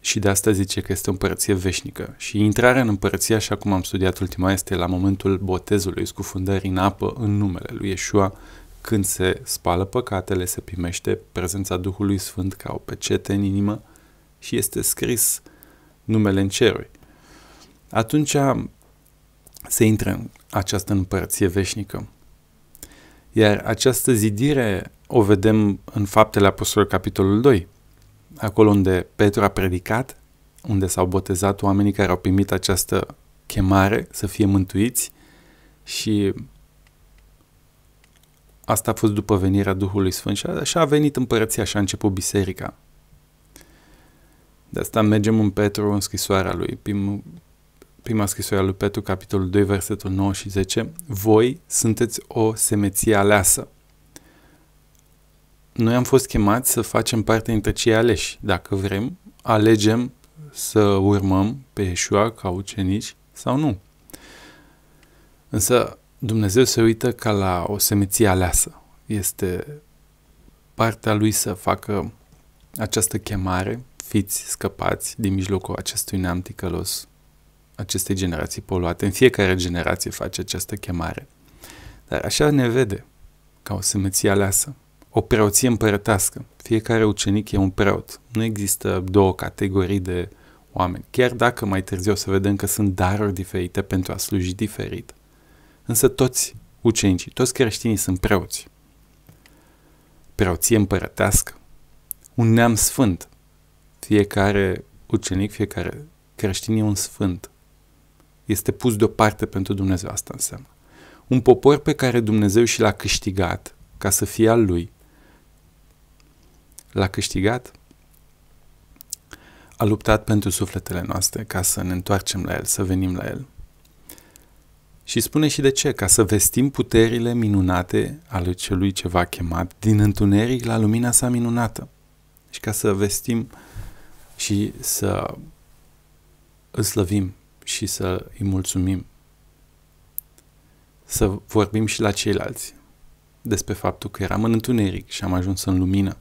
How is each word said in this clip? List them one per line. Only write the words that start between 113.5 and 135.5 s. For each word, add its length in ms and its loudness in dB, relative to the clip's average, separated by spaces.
ca 120 -2
să 140 0
fie 240 4
al 160 6
lui. 260 0
L-a 160 0
câștigat, 640 -4
a 80 -2
luptat 400 2
pentru 260 0
sufletele 560 -6
noastre 380 -4
ca 180 -6
să 200 -2
ne 100 -4
întoarcem 520 -2
la 100 -6
el, 100 -6
să 200 -2
venim 300 0
la 120 -8
el. 200 -10
Și 160 -2
spune 280 0
și 120 -4
de 100 4
ce: 220 0
"Ca 140 -2
să 180 2
vestim 460 0
puterile 640 2
minunate 920 0
ale 260 -4
celui 400 -2
ce 160 -6
v-a 160 2
chemat 540 -6
din 200 2
întuneric 640 2
la 140 -2
lumina 320 2
sa 180 2
minunată." 600 -2
Și 100 -16
ca 120 -6
să 200 0
vestim 560 -2
și 440 -2
să 540 -4